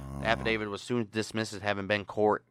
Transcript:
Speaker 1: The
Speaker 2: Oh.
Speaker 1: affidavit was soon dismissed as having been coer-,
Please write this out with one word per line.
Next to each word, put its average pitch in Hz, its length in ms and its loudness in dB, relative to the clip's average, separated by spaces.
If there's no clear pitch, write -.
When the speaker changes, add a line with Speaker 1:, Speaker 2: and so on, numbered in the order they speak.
Speaker 1:
The - 60 -2
Speaker 2:
Oh. - 40 0
Speaker 1:
affidavit 107 400 0
was 98 100 -6
soon 120 320 0
dismissed 110 400 -2
as 101 80 -8
having 98 280 0
been 101 160 2
coer-, 104 460 2